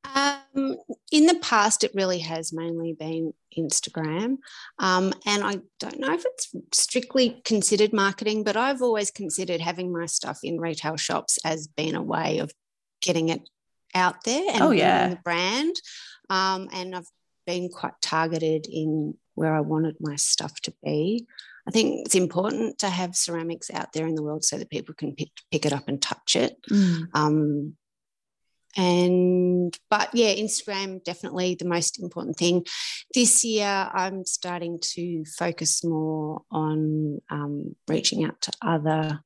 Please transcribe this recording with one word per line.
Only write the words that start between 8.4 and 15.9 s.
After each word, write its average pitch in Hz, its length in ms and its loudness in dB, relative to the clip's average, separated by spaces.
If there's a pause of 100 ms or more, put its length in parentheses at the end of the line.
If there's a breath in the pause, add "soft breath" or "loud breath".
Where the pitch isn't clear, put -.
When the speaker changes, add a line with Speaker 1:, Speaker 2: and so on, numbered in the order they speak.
Speaker 1:
but 208 120 0
I've 254 280 0
always 214 260 2
considered 175 520 -4
having 175 300 -4
my 170 140 -4
stuff - 380 -6
in 165 160 -4
retail 160 380 -4
shops - 460 -2
as 160 240 -4
being 160 280 -4
a 160 80 -4
way 160 340 -2
of 160 140 -4 (500)
getting 170 260 2
it 165 140 -2 (520)
out 180 300 2
there 277 240 -2
and - 100 0
Speaker 2:
Oh, - 100 2
Speaker 1:
building 214 120 6
Speaker 2:
yeah. 185 300 6
Speaker 1:
the 180 80 -2
brand. 196 580 -2 (540 loud breath)